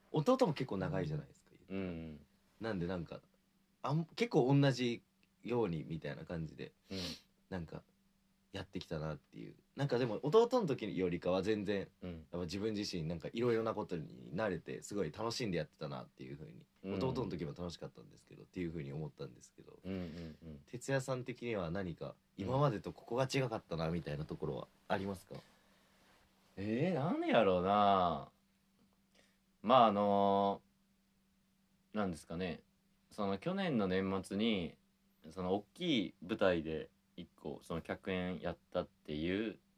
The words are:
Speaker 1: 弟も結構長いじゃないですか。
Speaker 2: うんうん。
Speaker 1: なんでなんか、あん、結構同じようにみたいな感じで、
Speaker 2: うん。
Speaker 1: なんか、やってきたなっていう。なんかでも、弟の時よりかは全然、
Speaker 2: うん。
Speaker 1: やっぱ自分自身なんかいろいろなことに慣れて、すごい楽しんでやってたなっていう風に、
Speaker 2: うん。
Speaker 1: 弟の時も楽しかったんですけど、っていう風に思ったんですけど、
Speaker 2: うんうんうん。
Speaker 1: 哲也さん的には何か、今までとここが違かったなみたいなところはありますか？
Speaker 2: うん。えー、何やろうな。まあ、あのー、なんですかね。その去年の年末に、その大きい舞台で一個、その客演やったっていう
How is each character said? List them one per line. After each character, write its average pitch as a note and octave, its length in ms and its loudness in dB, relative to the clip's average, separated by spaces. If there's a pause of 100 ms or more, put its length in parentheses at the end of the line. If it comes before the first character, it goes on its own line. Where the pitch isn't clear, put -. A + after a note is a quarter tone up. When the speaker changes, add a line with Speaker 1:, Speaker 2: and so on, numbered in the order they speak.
(120)
Speaker 1:
弟 B3 340 4
も E3 60 2
結 B2+ 160 -4
構 G2+ 80 -4
長 F#2 240 0
い E2 60 0
じ D2+ 80 -2
ゃ - 20 -2
な C#2+ 80 -6
い - 20 -18
で - 60 -20
す - 80 -20
か。 - 60 -20 (240)
Speaker 2:
う F#2+ 40 -6
ん G2 40 -4
う - 20 -2
ん。 E2 400 -8 (400)
Speaker 1:
な A2 120 -4
ん F#2+ 60 -2
で E2+ 80 0
な F#2 100 -2
ん E2 100 -6
か、 - 140 -14 (600)
あ C3+ 120 0
ん、 E3 100 2 (100)
結 A#3 160 0
構 C#3 240 6
同 C#3 180 8
じ A#2+ 280 0 (420)
よ A#2 200 2
う G2+ 80 2
に D#2 180 -4
み D#2+ 120 -6
た D2+ 100 -6
い C2+ 60 -8
な D#2 100 -12
感 E2 200 -4
じ C#2 80 -12
で、 - 180 -12 (180)
Speaker 2:
う F#2+ 40 -8
ん。 F#2+ 40 -6 (500)
Speaker 1:
な F#2 120 -6
ん D#2+ 60 -8
か、 - 160 -12 (680)
や F#2+ 100 -6
っ F#2 40 -14
て - 120 -8
き E2 80 -8
た D#2+ 120 -4
な D#2 160 -4
っ - 20 -8
て - 220 -18
い A1 100 -12
う。 - 60 -18 (200)
な C#3 120 -2
ん - 20 -2
か A#2 100 2
で B2+ 80 2
も、 G#2 160 -2
弟 A3 260 6 (120)
の G3 60 2
時 A2 300 -2
よ F#2 120 2
り F2 100 0
か F2 120 0
は F#2 120 4
全 G#2 220 0
然、 G2 240 -2 (140)
Speaker 2:
う F#2 40 -8
ん。 F2 40 -6
Speaker 1:
や E2+ 60 -8
っ D#2+ 40 -12 (100)
ぱ F2 100 -6
自 F2+ 180 -4
分 G#2+ 160 -2
自 G2+ 220 -4
身 D#2+ 80 -2
な E2 100 -2
ん E2 60 -6
か - 120 -8
い A#2 80 -4
ろ A#2+ 120 2
い A2+ 40 4
ろ A2+ 60 0
な A2 120 -2
こ G#2+ 120 -4
と F2 100 -4
に D#2+ 100 -6 (280)
慣 G#2 160 0
れ F2 80 -2
て、 - 240 -10
す - 120 -10
ご G2+ 100 0
い D#2 120 -4
楽 A2 160 -4
し A#2+ 140 -4
ん G2+ 40 -2
で E2+ 60 0
や D#2 80 0
っ - 20 -10
て - 120 -20
た D2+ 100 -6
な C2+ 140 -8
っ A#1+ 40 -18
て - 180 -18
い C2 80 -12
う C#2+ 40 -10
風 D2 160 -14
に、 - 140 -20 (180)
Speaker 2:
う F#2+ 60 -6
ん。 G2 120 -4
Speaker 1:
弟 B2+ 220 -2
の G2 60 -6
時 E2+ 140 -6
も C#2+ 120 -6
楽 F2 140 -6
し - 80 -12
か - 80 -10
っ C2+ 40 -14
た - 120 -20
ん - 80 -20
で - 80 -20
す - 100 -20
け - 80 -20
ど、 - 80 -20
っ - 20 -20
て - 140 -8
い F2 60 -2
う D#2+ 40 -4
風 D#2+ 140 -6
に C#2 80 -8
思 D2+ 160 -6
っ - 20 -14
た - 140 -12
ん B1 100 -12
で - 80 -20
す - 140 -20
け - 60 -20
ど、 - 220 -20
Speaker 2:
う F2+ 40 -10
ん F#2+ 40 -6
う - 40 -4
ん - 20 -4
う - 40 -4
ん。 D#2+ 560 -10 (120)
Speaker 1:
哲 B2 220 -6
也 C3+ 100 2
さ C3 140 -4
ん B2 80 -6
的 A#2+ 180 -10
に A#2+ 140 -2
は E2+ 160 -2
何 F2+ 240 -4
か、 C2+ 180 -10 (240)
今 A2+ 180 -2
ま C#3+ 140 4
で G#2 80 -2
と E2+ 140 -8
こ - 120 -20
こ A#2 120 -4
が C3+ 80 2
違 C3+ 240 0
か A2 80 -2
っ F#2+ 120 -8
た E2+ 80 -4
な D#2+ 140 0
み E2+ 100 0
た D2+ 120 -6
い D2 60 -4
な D2+ 60 -6
と - 120 -8
こ D#2+ 100 -6
ろ C#2 100 -4
は - 120 -10 (180)
あ G2+ 100 -2
り G2 100 -4
ま G2 100 -4
す - 100 -18
か？ - 80 -16
Speaker 2:
う - 40 -12
ん。 - 40 -16 (1160)
え A#2+ 380 0
ー、 F3 220 0
何 E4+ 80 -2
や B2+ 160 6
ろ F#2 180 6
う F2+ 40 2
な。 G2 640 4 (1300)
ま B2 160 8
あ、 A#2 80 12
あ G#2+ 60 6
の G2+ 680 6 (1300)
ー、 - 20 -6
な G#2 100 2
ん F2+ 60 0
で D#2+ 40 -6
す - 120 -14
か E2+ 80 -6
ね。 F2+ 240 -4 (500)
そ G#2 160 -4
の G2 120 0
去 F3+ 160 -4
年 F3+ 220 0
の G2 120 2
年 F#2+ 360 0
末 G2 120 -6
に、 G2+ 400 0 (540)
そ F#2 120 -8
の F#2 120 2
大 G#2 100 0 (100)
き - 60 -10 (260)
い - 160 -10
舞 G2+ 140 -2
台 F2+ 260 4
で D#2 280 -6 (260)
一 F2 120 -12 (120)
個、 D2 240 -8
そ E2+ 100 -6
の E2 60 -4
客 F#2+ 320 -6
演 F2+ 280 -2
や E2+ 120 -4
っ - 40 -14 (160)
た F2+ 100 0
っ - 40 -10 (200)
て D2+ 100 -4
い F#2 320 0
う - 80 -8 (220)